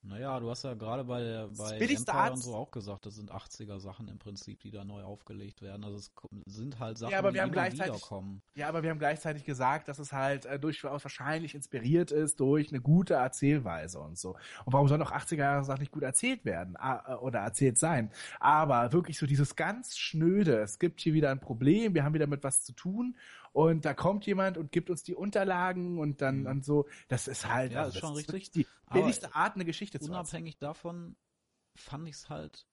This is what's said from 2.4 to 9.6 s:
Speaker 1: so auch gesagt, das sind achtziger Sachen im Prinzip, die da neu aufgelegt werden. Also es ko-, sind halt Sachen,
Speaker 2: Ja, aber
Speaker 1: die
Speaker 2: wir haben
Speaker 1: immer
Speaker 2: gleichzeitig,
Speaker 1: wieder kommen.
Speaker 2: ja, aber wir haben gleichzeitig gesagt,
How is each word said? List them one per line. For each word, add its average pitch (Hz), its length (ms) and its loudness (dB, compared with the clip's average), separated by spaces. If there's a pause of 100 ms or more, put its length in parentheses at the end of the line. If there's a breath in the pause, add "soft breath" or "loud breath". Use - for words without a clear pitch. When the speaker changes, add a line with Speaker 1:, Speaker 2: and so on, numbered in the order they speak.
Speaker 1:
so 120 120 -8
auch 113 160 -8
gesagt, 101 360 -12
das 104 80 -14
sind 104 160 -14
achtziger 101 500 -12
Sachen 98 280 -14
im 101 100 -14
Prinzip, 104 420 -16
die 104 100 -16
da 104 140 -14
neu 101 180 -12
aufgelegt 101 600 -14
werden. 101 200 -12
Also 104 140 -10
es 101 180 -16
ko-, - 140 -20 (160)
sind 110 340 -10
halt 113 200 -8
Sachen, 113 140 -6
Speaker 2:
Ja, 196 80 2
aber 196 100 4
Speaker 1:
die 180 60 -2
Speaker 2:
wir - 60 0
haben 190 60 0
Speaker 1:
immer - 140 -2
Speaker 2:
gleichzeitig, 185 320 -2
Speaker 1:
wieder - 120 -10
kommen. 98 360 -10 (120)
Speaker 2:
ja, 147 140 -6
aber 160 140 -2
wir 165 80 0
haben 156 80 -4
gleichzeitig 151 480 -2
gesagt, 131 420 0